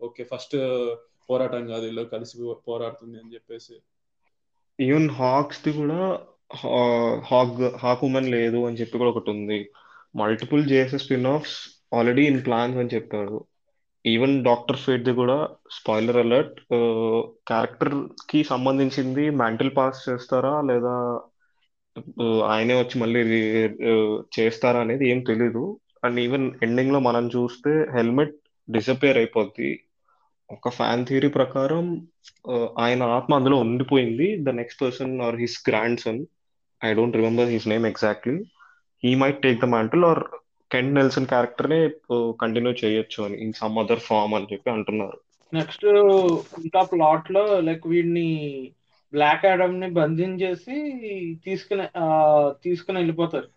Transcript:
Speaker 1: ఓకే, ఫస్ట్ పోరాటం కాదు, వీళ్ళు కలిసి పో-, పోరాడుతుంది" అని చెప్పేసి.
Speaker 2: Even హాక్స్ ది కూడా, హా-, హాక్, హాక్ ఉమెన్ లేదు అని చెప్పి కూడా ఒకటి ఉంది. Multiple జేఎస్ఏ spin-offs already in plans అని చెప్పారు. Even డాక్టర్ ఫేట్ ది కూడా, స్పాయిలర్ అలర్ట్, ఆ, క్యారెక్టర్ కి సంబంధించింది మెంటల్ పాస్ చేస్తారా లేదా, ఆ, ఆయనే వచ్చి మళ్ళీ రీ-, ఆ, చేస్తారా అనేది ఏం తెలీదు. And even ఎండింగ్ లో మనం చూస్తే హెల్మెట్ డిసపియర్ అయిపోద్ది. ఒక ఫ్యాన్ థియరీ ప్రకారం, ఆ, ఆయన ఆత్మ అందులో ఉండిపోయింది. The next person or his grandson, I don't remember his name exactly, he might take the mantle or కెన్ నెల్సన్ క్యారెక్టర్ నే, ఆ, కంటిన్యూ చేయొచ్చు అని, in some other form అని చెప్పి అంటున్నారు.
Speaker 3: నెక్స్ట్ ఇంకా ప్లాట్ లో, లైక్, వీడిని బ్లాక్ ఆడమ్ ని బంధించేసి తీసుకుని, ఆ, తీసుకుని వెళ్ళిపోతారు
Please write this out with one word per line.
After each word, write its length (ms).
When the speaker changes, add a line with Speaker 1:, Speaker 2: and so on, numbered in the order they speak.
Speaker 1:
ఓకే, 220
ఫస్ట్ 320
పోరాటం 380
కాదు, 180
వీళ్ళు 180
కలిసి 340
పో-, 200
పోరాడుతుంది" 500
అని 160
చెప్పేసి. 400
Speaker 2:
Even 220
హాక్స్ 540
ది 80
కూడా, 460
హా-, 680
హాక్, 500
హాక్ 280
ఉమెన్ 280
లేదు 340
అని 100
చెప్పి 220
కూడా 120
ఒకటి 200
ఉంది. 400
Multiple 380
జేఎస్ఏ 360
spin-offs 500
already 320
in 100
plans 420
అని 160
చెప్పారు. 500
Even 360
డాక్టర్ 340
ఫేట్ 260
ది 80
కూడా, 380
స్పాయిలర్ 460
అలర్ట్, 560
ఆ, 480
క్యారెక్టర్ 600
కి 140
సంబంధించింది 840
మెంటల్ 480
పాస్ 320
చేస్తారా 520
లేదా, 600
ఆ, 240
ఆయనే 340
వచ్చి 220
మళ్ళీ 220
రీ-, 680
ఆ, 320
చేస్తారా 400
అనేది 300
ఏం 100
తెలీదు. 600
And 120
even 440
ఎండింగ్ 280
లో 80
మనం 280
చూస్తే 420
హెల్మెట్ 420
డిసపియర్ 480
అయిపోద్ది. 680
ఒక 180
ఫ్యాన్ 360
థియరీ 220
ప్రకారం, 800
ఆ, 160
ఆయన 260
ఆత్మ 320
అందులో 220
ఉండిపోయింది. 800
The 140
next 360
person 340
or 140
his 340
grandson, 580
I 80
don't 160
remember 440
his 100
name 240
exactly, 500
he 160
might 240
take 200
the 100
mantle 380
or 100
కెన్ 240
నెల్సన్ 300
క్యారెక్టర్ 440
నే, 180
ఆ, 540
కంటిన్యూ 320
చేయొచ్చు 380
అని, 120
in 140
some 320
other 160
form 380
అని 180
చెప్పి 160
అంటున్నారు. 500
Speaker 3:
నెక్స్ట్ 320
ఇంకా 180
ప్లాట్ 500
లో, 280
లైక్, 280
వీడిని 840
బ్లాక్ 320
ఆడమ్ 340
ని 100
బంధించేసి 1040
తీసుకుని, 380
ఆ, 560
తీసుకుని 340
వెళ్ళిపోతారు 600